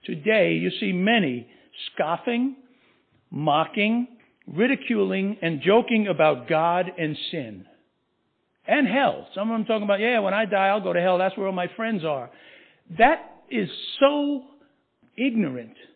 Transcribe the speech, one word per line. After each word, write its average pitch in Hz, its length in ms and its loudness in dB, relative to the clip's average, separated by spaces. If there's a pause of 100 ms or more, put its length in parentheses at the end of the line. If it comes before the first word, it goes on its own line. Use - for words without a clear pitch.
today 180 500 2
you 170 160 -2
see 196 220 -4
many 180 560 0 (440)
scoffing, 240 640 -2 (760)
mocking, 180 720 0 (400)
ridiculing, 196 960 0
and 165 200 -2
joking 220 460 4
about 151 420 2
God 170 480 2
and 156 200 -4 (140)
sin. 110 340 -10 (1000)
And 269 180 2
hell. 233 480 0
Some 208 160 -4
of 226 80 -2
them 214 80 -2
talking 220 180 0
about, 202 180 2
"Yeah, 233 180 2
when 196 140 0
I 214 100 0
die, 196 240 2
I'll 202 140 2
go 185 100 -2
to 175 80 2
hell. 180 180 2
That's 190 200 0
where 190 100 -4
all 190 60 -2
my 180 140 -4
friends 220 360 -4
are." 143 260 -4 (680)
That 277 520 2
is 214 220 -4 (280)
so 285 440 2 (720)
ignorant 165 640 -2 (180)